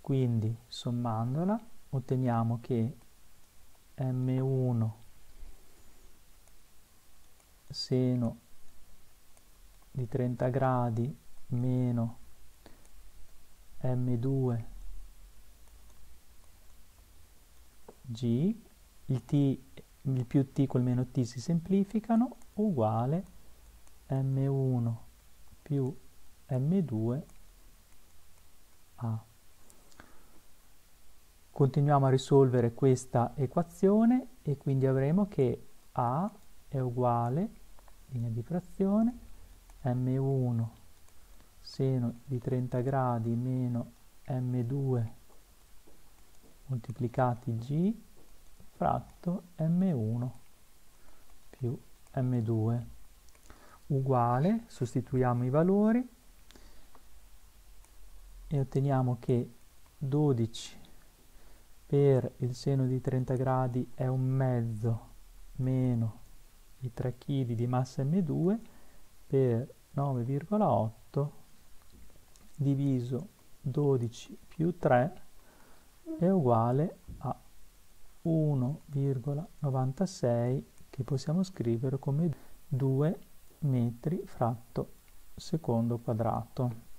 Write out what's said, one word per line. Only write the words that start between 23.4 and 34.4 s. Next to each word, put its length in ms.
M 300
uno 580
più 340
M 320
due 480
A. 280
Continuiamo 560
a 40
risolvere 600
questa 640
equazione 1080